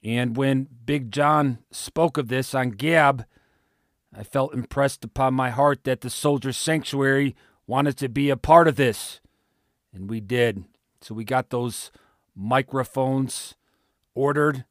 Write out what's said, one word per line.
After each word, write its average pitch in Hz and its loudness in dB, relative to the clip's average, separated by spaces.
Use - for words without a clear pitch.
And 117 -2
when 135 0
Big 135 -4
John 143 2
spoke - -2
of 123 -4
this 131 -4
on 127 0
Gab, 139 2
I 101 -16
felt 135 -2
impressed 139 -2
upon 131 0
my 131 0
heart 139 0
that 127 -2
the 123 -10
Soldier 135 -2
Sanctuary 139 0
wanted 139 0
to 139 -4
be 143 0
a 139 0
part 165 8
of 139 2
this, 120 -2
and 95 -14
we 113 -6
did. 107 -2
So 110 -14
we 113 -8
got 127 -2
those 120 -6
microphones 131 -2
ordered. 143 0